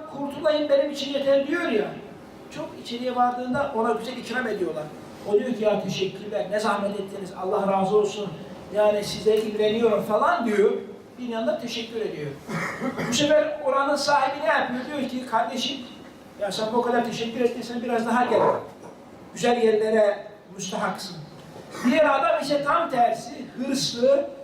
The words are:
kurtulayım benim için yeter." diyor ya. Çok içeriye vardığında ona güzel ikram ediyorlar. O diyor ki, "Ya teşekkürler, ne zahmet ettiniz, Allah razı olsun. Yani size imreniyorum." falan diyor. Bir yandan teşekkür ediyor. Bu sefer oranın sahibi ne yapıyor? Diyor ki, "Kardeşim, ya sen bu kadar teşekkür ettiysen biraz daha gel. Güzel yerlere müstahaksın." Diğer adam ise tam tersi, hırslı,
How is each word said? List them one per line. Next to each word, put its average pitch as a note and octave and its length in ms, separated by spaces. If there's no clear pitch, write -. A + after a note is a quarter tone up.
kurtulayım D4 500
benim C#4 220
için C#4 240
yeter." C#4 320
diyor E4 240
ya. G#3 140
Çok D#4 140
içeriye A#3+ 340
vardığında B3 600
ona A3+ 160
güzel A#3+ 240
ikram A#3+ 300
ediyorlar. E3 380
O G#3 40
diyor B3 220
ki, G#3+ 100
"Ya G3+ 180
teşekkürler, G3 680
ne G#3 100
zahmet G3+ 300
ettiniz, - 300
Allah G3 300
razı G3 240
olsun. G#3 320
Yani G#3 300
size G#3+ 340
imreniyorum." G#3+ 640
falan A#3 440
diyor. G#3 240
Bir B3 100
yandan A#3 320
teşekkür A3+ 400
ediyor. D#3 300
Bu B3 60
sefer D4 500
oranın C#4 320
sahibi C#4+ 480
ne D#4+ 40
yapıyor? B3+ 380
Diyor C#4+ 240
ki, B3+ 200
"Kardeşim, A#3+ 460
ya G3 120
sen G#3+ 200
bu A#3+ 100
kadar A#3+ 220
teşekkür A#3 360
ettiysen A#3 420
biraz A#3 240
daha A#3+ 180
gel. A3 160
Güzel A#3+ 280
yerlere G#3+ 640
müstahaksın." - 600
Diğer D4+ 200
adam D#4+ 220
ise C#4+ 220
tam E4 260
tersi, A#3+ 400
hırslı, C4+ 760